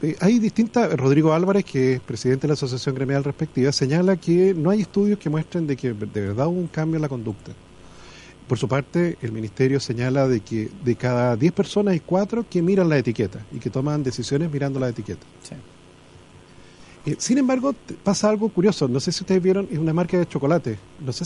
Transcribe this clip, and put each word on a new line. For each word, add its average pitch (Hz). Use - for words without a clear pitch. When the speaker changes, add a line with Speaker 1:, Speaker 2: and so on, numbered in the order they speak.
Speaker 1:
eh, 156
hay 226
distintas, 226
Rodrigo 143
Álvarez, 185
que 131
es 127
presidente 127
de 151
la 147
asociación 131
gremial 135
respectiva, 143
señala 170
que 180
no 165
hay 208
estudios 202
que 156
muestren 160
de 143
que 120
de 104
verdad 104
hubo 180
un 175
cambio 160
en 156
la 151
conducta. 117
Por 127
su -
parte, 165
el 117
ministerio 113
señala 131
de 123
que 110
de 120
cada 123
diez 151
personas 202
hay 165
cuatro 202
que 180
miran 185
la 151
etiqueta 113
y 131
que 117
toman 147
decisiones 139
mirando 139
la 127
etiqueta. 107
Speaker 2:
Sí. -
Speaker 1:
Eh, -
sin 254
embargo, 262
te-, -
pasa 202
algo 214
curioso. 180
No 123
sé 165
si 175
ustedes 190
vieron, 190
es 151
una 160
marca 175
de 170
chocolate. 139
No 139
sé -